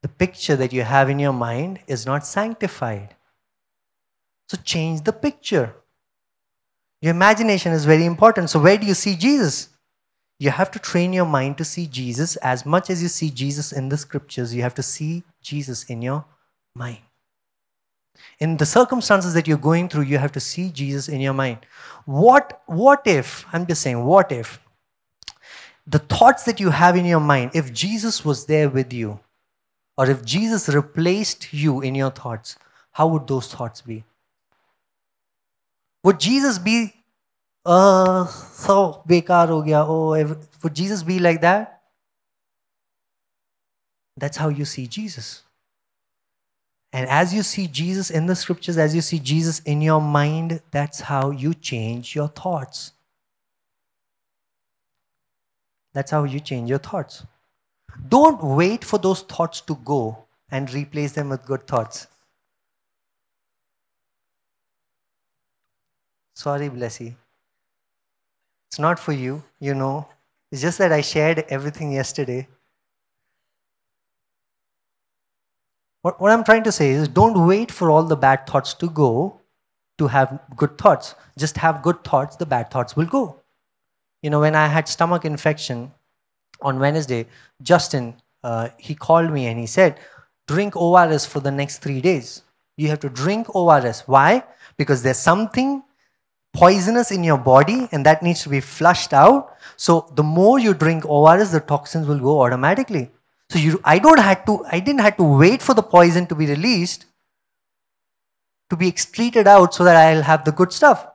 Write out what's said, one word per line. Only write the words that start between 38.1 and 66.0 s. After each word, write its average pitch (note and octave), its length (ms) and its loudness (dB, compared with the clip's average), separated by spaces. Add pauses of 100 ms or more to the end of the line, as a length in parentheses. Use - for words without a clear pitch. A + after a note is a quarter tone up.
so - 840 -2
bekar E3+ 400 2
ho D#3+ 140 -2
gaya." D3+ 260 0
Oh, D#3+ 260 -2
ev-, D#3 340 -4 (160)
would E3 100 -6
Jesus F#3 300 -6
be F#3 160 -4
like E3+ 220 2
that? G3 400 -2 (2250)
That's C#3+ 200 -10
how D#3 120 -4
you C#3+ 160 -6
see C3 220 -12
Jesus. E3 560 -16 (1500)
And B2+ 160 -6
as E3 260 0
you G#3 100 -2
see F#3+ 240 -8
Jesus F3 420 -6
in E3 160 -2
the F3+ 100 -2
scriptures, F3 420 -6
as D#3 180 0
you E3+ 60 0
see E3 180 -4
Jesus D#3 400 -4
in D3 220 -4
your D#3 200 2
mind, D3+ 600 -2 (100)
that's C#3+ 300 -6
how C#3 280 -4
you C#3+ 240 -6
change A#2 640 -10
your D3 120 -6
thoughts. - 680 -12 (3000)
That's C#3 180 -8
how D3+ 120 0
you C#3 160 -6
change B2 300 -10
your C#3 100 -2
thoughts. - 460 -12 (840)
Don't C#4 360 4
wait E3 400 0
for - 140 -4
those F#3 240 -2
thoughts - 400 -8
to D#3 140 -8
go A#2+ 500 -6 (240)
and C3+ 240 -8
replace D3 400 -8
them C#3+ 160 -8
with C3 160 -10
good C3+ 220 -8
thoughts. - 400 -8 (4000)